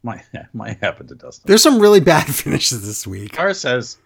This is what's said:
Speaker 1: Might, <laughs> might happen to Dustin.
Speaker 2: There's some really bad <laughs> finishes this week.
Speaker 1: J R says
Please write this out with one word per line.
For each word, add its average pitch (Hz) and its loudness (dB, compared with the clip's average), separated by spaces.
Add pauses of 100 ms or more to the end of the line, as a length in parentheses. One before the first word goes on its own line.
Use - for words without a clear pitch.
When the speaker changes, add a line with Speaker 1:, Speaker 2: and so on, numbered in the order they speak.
Speaker 1:
Might, 110 -12 (140)
<laughs> - -18
might 107 -12
happen - -8
to - -20
Dustin. - -20
Speaker 2:
There's 208 6
some 269 4
really 208 8
bad 156 2
<laughs> 139 -8
finishes 131 -4
this 104 -12
week. 98 -14
Speaker 1:
J - -10
R 190 -2
says 127 -6